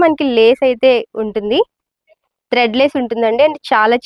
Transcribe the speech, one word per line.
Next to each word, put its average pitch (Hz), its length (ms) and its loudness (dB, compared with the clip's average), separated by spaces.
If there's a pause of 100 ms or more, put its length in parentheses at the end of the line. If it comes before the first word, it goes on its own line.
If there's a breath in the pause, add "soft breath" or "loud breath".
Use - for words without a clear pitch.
మనకి 320 240 0 (120)
లేస్ 226 300 4
అయితే 254 240 2 (320)
ఉంటుంది, 214 360 -4 (920)
థ్రెడ్ 240 300 0
లేస్ 285 200 0
ఉంటుందండి. 233 460 -2
And 302 100 -8 (140)
చాలా 226 340 2